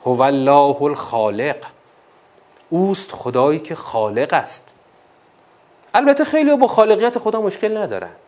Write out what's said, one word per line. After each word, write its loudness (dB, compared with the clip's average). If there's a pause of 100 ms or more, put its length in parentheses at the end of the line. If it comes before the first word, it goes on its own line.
هو 0
الله 4
الخالق، -4 (1120)
اوست -2
خدایی 0
که -12
خالق -4
است. -4 (1200)
البته 4
خیلی‌ها 2
با 4
خالقیت 2
خدا -4
مشکل -4
ندارن. -6 (160)